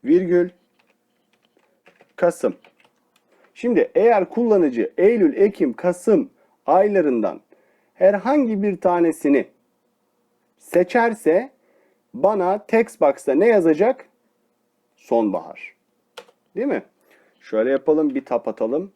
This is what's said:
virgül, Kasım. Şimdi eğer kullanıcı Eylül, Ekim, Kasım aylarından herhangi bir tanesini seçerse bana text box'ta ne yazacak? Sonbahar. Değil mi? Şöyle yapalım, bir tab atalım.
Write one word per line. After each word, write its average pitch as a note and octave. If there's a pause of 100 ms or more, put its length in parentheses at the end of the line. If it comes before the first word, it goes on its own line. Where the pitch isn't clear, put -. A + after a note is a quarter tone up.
virgül, F3 (1700)
Kasım. E3 (960)
Şimdi A#3
eğer G3+
kullanıcı F3
Eylül, F#3+
Ekim, F#3+
Kasım F3+ (360)
aylarından D3+ (540)
herhangi G#3
bir G3
tanesini D#3+ (1080)
seçerse G#3+ (640)
bana F#3+
text A3+
box'ta C#3
ne F#3+
yazacak? G3 (880)
Sonbahar. F#2 (840)
Değil A#3+
mi? F3 (580)
Şöyle A2+
yapalım, D3+
bir C3
tab -
atalım. A#2+